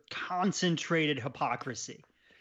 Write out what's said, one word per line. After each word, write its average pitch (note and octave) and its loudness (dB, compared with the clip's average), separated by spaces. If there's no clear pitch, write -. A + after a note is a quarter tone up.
concentrated E3+ 2
hypocrisy. B2 -4